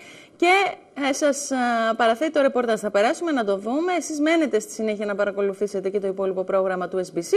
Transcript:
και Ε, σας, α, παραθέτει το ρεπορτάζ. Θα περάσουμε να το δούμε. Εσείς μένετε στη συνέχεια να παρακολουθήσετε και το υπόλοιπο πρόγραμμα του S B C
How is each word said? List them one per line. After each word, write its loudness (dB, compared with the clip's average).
και 4
Ε, -2
σας, 0
α, 0
παραθέτει 2
το 2
ρεπορτάζ. 2
Θα -4
περάσουμε 2
να 0
το 0
δούμε. -2
Εσείς -6
μένετε 2
στη -6
συνέχεια -4
να -4
παρακολουθήσετε -2
και -4
το -2
υπόλοιπο -2
πρόγραμμα 0
του -6
S -4
B 0
C -4